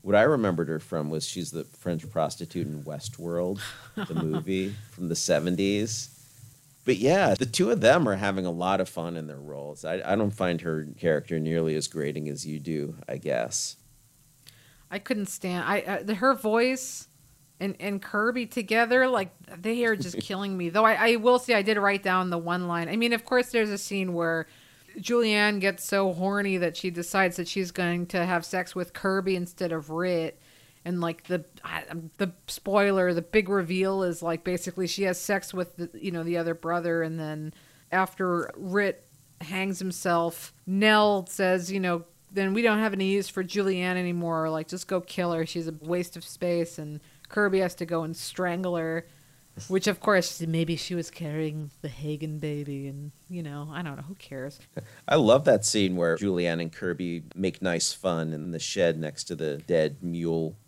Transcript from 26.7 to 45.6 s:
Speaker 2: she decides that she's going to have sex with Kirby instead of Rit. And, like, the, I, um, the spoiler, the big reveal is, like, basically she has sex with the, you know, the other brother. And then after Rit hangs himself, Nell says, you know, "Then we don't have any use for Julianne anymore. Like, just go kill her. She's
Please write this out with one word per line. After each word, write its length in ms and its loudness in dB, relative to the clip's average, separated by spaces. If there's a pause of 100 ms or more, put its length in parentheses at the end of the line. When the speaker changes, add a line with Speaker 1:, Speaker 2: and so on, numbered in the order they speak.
Speaker 2:
she 140 -4
decides 480 0
that 100 -4
she's 240 -4
going 360 0
to 180 0
have 200 0
sex 300 -4
with 180 -4
Kirby 420 0
instead 360 -4
of 180 -4
Rit. 500 -2 (460)
And, 140 -2
like, 240 -2
the, 220 -2 (180)
I, 260 -6
um, 280 -10
the 160 -2 (140)
spoiler, 680 2
the 80 2
big 260 2
reveal 560 2
is, 180 -2
like, 220 -2
basically 420 -2
she 180 -2
has 140 0
sex 360 -2
with 240 -4
the, 160 -8
you 180 -6
know, 120 -4
the 140 -2
other 160 0
brother. 480 0
And 160 -2
then 360 -6 (360)
after 680 0
Rit 500 -2 (320)
hangs 400 -4
himself, 760 0 (140)
Nell 600 6
says, 440 2
you 80 -2
know, 240 0 (260)
"Then 240 0
we 80 2
don't 180 4
have 120 2
any 200 0
use 180 0
for 160 -4
Julianne 500 0
anymore. 540 0
Like, 180 -4
just 220 -10
go 100 0
kill 320 -2
her. 140 0
She's 240 -6